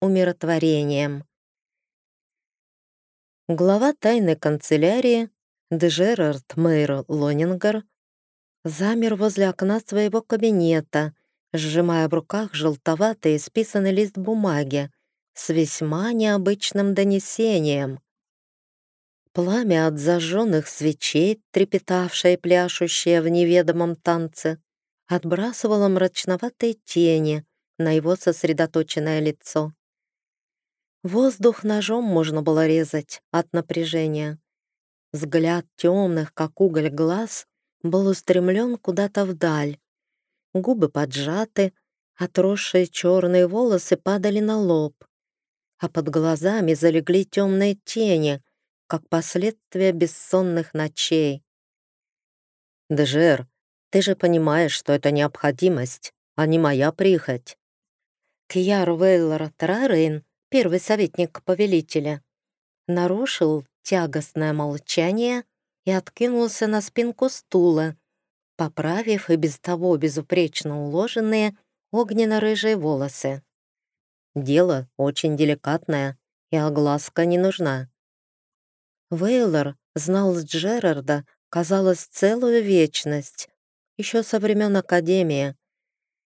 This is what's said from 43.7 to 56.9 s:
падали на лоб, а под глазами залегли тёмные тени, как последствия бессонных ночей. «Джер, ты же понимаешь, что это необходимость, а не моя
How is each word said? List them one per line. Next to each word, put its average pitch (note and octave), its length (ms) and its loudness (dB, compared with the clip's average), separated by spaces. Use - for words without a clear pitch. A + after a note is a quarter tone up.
падали G3+ 420 0
на G#3+ 180 0
лоб, E3 460 0
а E3+ 100 -4
под D#3 200 -4
глазами D#3+ 640 0
залегли E3 520 2
тёмные G3 580 0
тени, D#3 580 0
как - 220 -6
последствия F#3+ 840 -2
бессонных E3+ 840 -2
ночей. D#3 680 -2
«Джер, D3 560 2
ты F#3+ 120 2
же F#3+ 140 0
понимаешь, D#3+ 580 2
что - 200 -2
это C#3+ 180 0
необходимость, D3 1040 -2
а D#3 100 0
не D#3+ 140 2
моя C#3+ 320 2